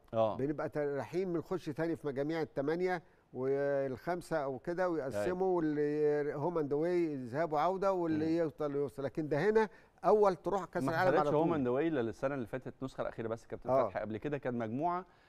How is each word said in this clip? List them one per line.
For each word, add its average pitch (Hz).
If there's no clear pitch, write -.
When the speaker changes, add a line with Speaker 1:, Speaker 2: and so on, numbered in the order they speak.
Speaker 1:
آه. 110
Speaker 2:
بنبقى 143
تا-، -
رايحين 147
بنخش 170
تاني 160
في -
مجاميع 147
التمانية 165
والخمسة 139
أو 135
كده، 175
ويقسموا 131
Speaker 1:
أيوة. 185
Speaker 2:
واللي 147
هوم 165
اند 143
واي، 165
ذهاب 135
وعودة، 185
واللي 160
Speaker 1:
مم. 160
Speaker 2:
يوصل 151
يوصل. 139
لكن 151
ده 151
هنا 214
أول 202
تروح 180
كأس -
Speaker 1:
ما 135
Speaker 2:
العالم 175
على 156
Speaker 1:
حصلتش 147
هوم 156
Speaker 2:
طول. 170
Speaker 1:
اند 135
واي 131
إلا 151
السنة 117
اللي 123
فاتت، 127
النسخة 131
الأخيرة 117
بس، 113
كابتن 110
Speaker 2:
آه. 127
Speaker 1:
فتحي. 92
قبل 107
كده 147
كان 127
مجموعة 147